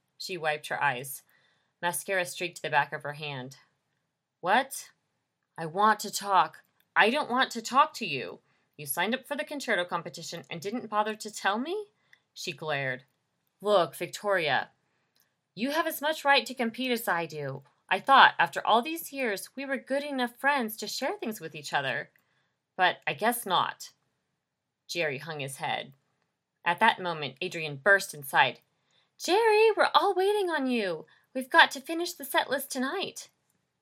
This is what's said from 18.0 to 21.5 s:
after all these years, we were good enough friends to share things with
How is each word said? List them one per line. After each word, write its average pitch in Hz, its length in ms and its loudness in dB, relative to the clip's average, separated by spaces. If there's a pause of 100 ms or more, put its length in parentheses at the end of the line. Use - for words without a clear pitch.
after - 300 0
all 226 160 6
these 320 280 -8
years, 240 440 -6
we 277 100 -8
were 269 120 -4
good 277 260 -4
enough 254 320 -4
friends 262 420 0
to 208 100 -8
share - 300 -4
things 220 240 -8
with 160 140 -12